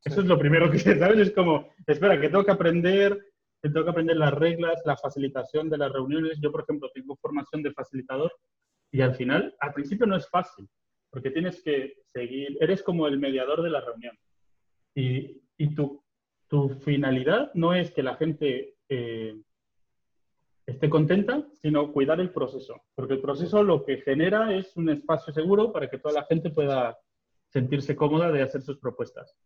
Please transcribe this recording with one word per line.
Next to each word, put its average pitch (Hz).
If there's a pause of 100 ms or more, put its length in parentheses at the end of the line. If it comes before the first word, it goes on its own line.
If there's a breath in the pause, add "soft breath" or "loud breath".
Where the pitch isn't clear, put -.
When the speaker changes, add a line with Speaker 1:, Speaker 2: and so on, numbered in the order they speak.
Speaker 1:
Eso 147
Speaker 2:
Sí. 202
Speaker 1:
es 180
lo 170
primero 160
que, -
<laughs> 185
¿sabes? 214
Es 196
como, 165 (180)
"Espera, 156
que 151
tengo 190
que 196
aprender, 185 (440)
que 151
tengo 156
que 165
aprender 165
las 147
reglas, 165
la 147
facilitación 139
de 151
las 143
reuniones". 147
Yo, 147
por 123
ejemplo, 139
tengo 135
formación 151
de 139
facilitador 131 (600)
y 135
al 127
final, 135
al 143
principio 202
no 196
es 165
fácil, 175 (400)
porque 131
tienes 165
que 143 (180)
seguir, 135
eres 190
como 165
el 139
mediador 139
de 170
la 143
reunión. 120 (800)
Y, 127 (160)
y 151
tu, 139 (460)
tu 139
finalidad 139
no 170
es 175
que 143
la 127
gente, 151 (120)
eh, 117 (1300)
esté 143
contenta, 190 (140)
sino 147
cuidar 147
el 185
proceso, - (120)
porque 131
el 135
proceso 165
lo 170
que 135
genera 190
es 190
un 165
espacio 151
seguro 202
para 151
que 135
toda 151
la 151
gente 160
pueda 139 (540)
sentirse 139
cómoda 156
de 143
hacer 135
sus 135
propuestas. - (100)